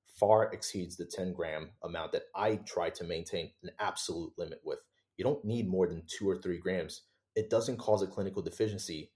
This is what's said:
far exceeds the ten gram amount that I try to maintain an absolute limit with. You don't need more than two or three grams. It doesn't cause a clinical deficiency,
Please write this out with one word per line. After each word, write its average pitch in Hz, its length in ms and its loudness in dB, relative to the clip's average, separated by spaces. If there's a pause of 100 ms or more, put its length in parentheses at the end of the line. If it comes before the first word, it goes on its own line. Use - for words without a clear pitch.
(200)
far 107 320 8
exceeds 90 440 -4
the 87 100 -6
ten 92 260 -4
gram 80 380 -4 (120)
amount 82 300 -4
that - 120 0 (120)
I 107 200 4
try 85 340 -2
to - 140 -6
maintain 82 460 -4 (120)
an 90 80 -10 (100)
absolute 85 560 -2
limit 78 260 -6
with. 76 160 -4 (380)
You 95 80 -2
don't - 200 0
need 110 220 0
more 92 220 4
than 82 180 -6
two - 220 -2
or 90 80 4
three 87 220 -4
grams. 92 440 -2 (320)
It 107 140 0
doesn't 117 300 2
cause 107 240 4
a 95 40 4
clinical 95 360 -2
deficiency, 95 720 -2